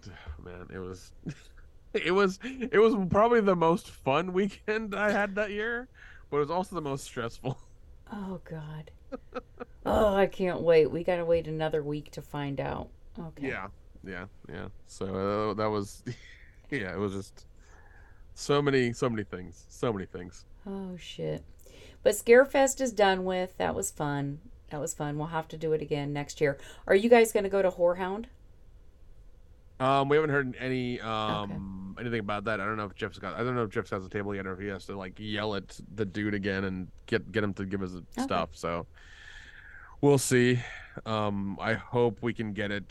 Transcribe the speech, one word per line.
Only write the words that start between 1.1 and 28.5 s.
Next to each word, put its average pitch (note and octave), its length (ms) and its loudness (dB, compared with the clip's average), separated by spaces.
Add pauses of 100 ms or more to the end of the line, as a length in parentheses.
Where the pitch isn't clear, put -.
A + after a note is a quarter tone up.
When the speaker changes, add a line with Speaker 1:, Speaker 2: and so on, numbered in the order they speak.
Speaker 1:
<laughs> - 400 -20
it E3+ 180 -2
was, F#3+ 320 2
it B3+ 360 -2
was A3+ 160 8 (140)
probably A3+ 320 6
the G3 140 4
most E3 340 2
fun E3 440 0
weekend G#3 640 -2
I G3+ 160 2
had G3+ 240 0
that G#3 160 -2
year, A#3 360 -4 (420)
but C#3+ 80 0
it D3 40 4
was C#3+ 100 0
also F3+ 240 -2
the E3 60 -2
most C#3 240 -4
stressful. A#2+ 580 -6
<laughs> - 40 -20 (460)
Speaker 2:
Oh, F#3+ 340 -8
God. D#3 440 -12 (920)
Oh, G#3+ 300 4
I G3 140 6
can't F3+ 340 -2
wait. D#3+ 300 8
We E3+ 120 -2
gotta F3 220 0
wait E3 220 2
another D#3 340 -2
week D3 300 -6
to D3 100 -12
find C#3+ 400 -6
out. C#3 280 -6 (300)
Okay. D3+ 280 -8
Speaker 1:
Yeah. G2+ 220 -6 (360)
Yeah, F#2 200 -8 (240)
yeah. F#2+ 180 -8 (200)
So, - 180 -8 (460)
uh, - 40 -2
that G#2+ 120 0
was, G#2 360 -4 (340)
<laughs> - 320 -20
yeah, G#2 240 -4
it F2 60 -6
was G2+ 140 -2
just - 340 -10 (880)
so C#3+ 260 0
many, C3+ 320 2
so B2+ 160 -2
many A2 140 -4
things. F2+ 460 -12
So B2+ 220 -2
many F#2+ 140 -4
things. F2+ 400 -14 (220)
Speaker 2:
Oh, G3 300 -10
shit. D#3 460 -8 (600)
But G#3+ 100 6
Scarefest C4+ 680 8
is B3+ 100 0
done F#3+ 340 4
with. F#3 320 -2
That F3+ 180 0
was - 160 -2
fun. C#3+ 480 -2 (300)
That D3 100 -8
was E3 140 -6
fun. D3 240 -4
We'll D3+ 100 -4
have D#3+ 220 -4
to E3 80 -12
do D#3 160 0
it D3+ 80 0
again D3 320 -2
next C#3+ 280 -6
year. C#3 160 2 (300)
Are F#3+ 80 6
you G#3+ 140 6
guys A#3 220 10
gonna G3 180 0
go G3 120 2
to F#3 100 4
Whorehound? F#3 560 0 (1500)